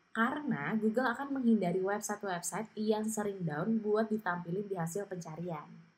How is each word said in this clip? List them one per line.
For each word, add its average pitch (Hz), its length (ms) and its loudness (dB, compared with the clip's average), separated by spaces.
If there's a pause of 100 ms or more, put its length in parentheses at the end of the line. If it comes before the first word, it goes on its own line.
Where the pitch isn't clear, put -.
Karena 226 680 0
Google 220 380 2
akan 277 240 -4
menghindari 202 420 4
website-website 202 960 -2
yang 214 320 2
sering 208 400 -2
down 170 320 2
buat 214 320 2
ditampilin 180 560 -2
di 196 100 -6
hasil 180 300 -2
pencarian. 170 640 -8 (280)